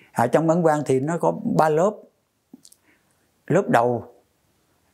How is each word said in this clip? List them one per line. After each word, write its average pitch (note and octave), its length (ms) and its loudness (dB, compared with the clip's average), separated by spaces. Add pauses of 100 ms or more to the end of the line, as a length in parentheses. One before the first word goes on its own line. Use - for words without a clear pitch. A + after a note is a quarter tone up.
(120)
ở A#2 140 0
trong D#3+ 220 0
Ấn E3+ 140 2
Quang D3+ 240 2
thì C3 140 0
nó D#3+ 180 -4
có E3 140 -2 (240)
ba D#3+ 120 2
lớp. E3+ 260 0 (1500)
Lớp F#3 220 0
đầu, A#2+ 440 0 (800)